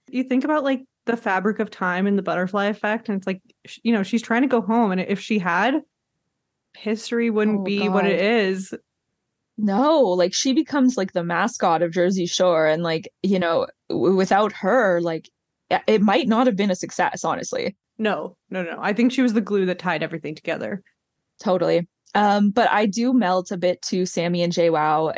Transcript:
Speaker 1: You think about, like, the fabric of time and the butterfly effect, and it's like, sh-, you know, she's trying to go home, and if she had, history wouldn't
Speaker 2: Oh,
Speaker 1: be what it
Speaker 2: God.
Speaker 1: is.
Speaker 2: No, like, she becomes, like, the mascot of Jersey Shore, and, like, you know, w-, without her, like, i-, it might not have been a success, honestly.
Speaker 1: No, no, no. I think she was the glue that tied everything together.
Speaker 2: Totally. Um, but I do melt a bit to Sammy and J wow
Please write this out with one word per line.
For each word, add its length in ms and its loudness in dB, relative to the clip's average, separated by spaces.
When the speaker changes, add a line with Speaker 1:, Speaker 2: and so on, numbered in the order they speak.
Speaker 1:
You 160 -4
think 200 0
about, 200 0
like, 180 -2
the 100 -2
fabric 420 -2
of 120 -4
time 360 -2
and 120 2
the 40 -4
butterfly 440 -2
effect, 420 -4
and 100 -2
it's 80 -10
like, 140 -6
sh-, 160 -20
you 100 0
know, 100 2
she's 200 -2
trying 200 0
to 60 2
go 120 2
home, 320 2
and 80 0
if 200 -4
she 180 -2
had, 420 0
history 540 -2
wouldn't 300 0
Speaker 2:
Oh, 40 -4
Speaker 1:
be 240 0
what 180 2
it 120 2
Speaker 2:
God. 60 0
Speaker 1:
is. 500 -2
Speaker 2:
No, 440 2
like, 320 2
she 180 0
becomes, 440 2
like, 160 -2
the 120 -2
mascot 580 0
of 100 -2
Jersey 340 2
Shore, 400 2
and, 160 2
like, 260 -4
you 160 2
know, 280 0
w-, 280 2
without 360 2
her, 480 2
like, 280 -6
i-, 160 0
it 160 2
might 260 2
not 180 2
have 100 0
been 140 0
a 60 0
success, 480 -4
honestly. 520 -4
Speaker 1:
No, 380 -4
no, 120 -6
no. 180 -8
I 120 -2
think 200 2
she 100 0
was 100 2
the 80 0
glue 260 0
that 120 -2
tied 240 -2
everything 320 -8
together. 480 -8
Speaker 2:
Totally. 460 0
Um, 360 4
but 200 2
I 160 2
do 280 0
melt 360 0
a 60 -6
bit 260 0
to 220 -2
Sammy 380 -2
and 100 0
J 180 2
wow 480 2